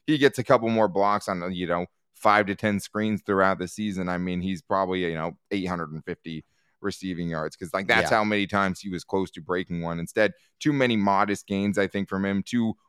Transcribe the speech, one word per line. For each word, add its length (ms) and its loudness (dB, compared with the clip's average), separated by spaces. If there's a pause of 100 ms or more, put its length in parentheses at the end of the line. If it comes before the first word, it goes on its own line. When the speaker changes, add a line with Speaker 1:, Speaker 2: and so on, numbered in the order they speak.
Speaker 1:
he 100 2
gets 220 4
a 40 -4
couple 260 4
more 180 4
blocks 400 2
on, 240 -4
you 160 -4
know, 180 0 (280)
five 320 4
to 100 -4
ten 240 0
screens 460 -4
throughout 340 2
the 80 -4
season. 400 -6
I 100 -2
mean, 220 -4
he's 220 -4
probably, 440 -2
you 100 -2
know, 220 -6 (140)
eight 160 -2
hundred 240 -6
and 140 -12
fifty 400 -10 (360)
receiving 460 -6
yards, 300 -6
'cause, 160 -10
like, 140 -4
that's 220 4
Speaker 2:
Yeah. 100 4
Speaker 1:
how 40 2
many 240 0
times 320 0
he 100 -12
was 140 -6
close 280 -2
to 100 -14
breaking 400 -4
one. 180 -4
Instead, 340 2 (280)
too 100 2
many 240 2
modest 500 2
gains, 320 -2
I 100 2
think, 200 -4
from 160 -4
him, 180 -2
too 360 -2 (120)